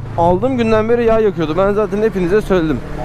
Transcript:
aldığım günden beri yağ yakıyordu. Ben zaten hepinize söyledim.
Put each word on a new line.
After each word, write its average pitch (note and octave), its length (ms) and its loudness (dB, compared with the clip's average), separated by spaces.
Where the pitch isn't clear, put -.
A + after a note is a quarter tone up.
aldığım F#3 380 2
günden A3 320 2
beri A#3+ 160 2
yağ A3+ 160 4
yakıyordu. E3 380 0
Ben G3 140 2
zaten G3+ 300 -2
hepinize G3 380 0
söyledim. D#3+ 360 0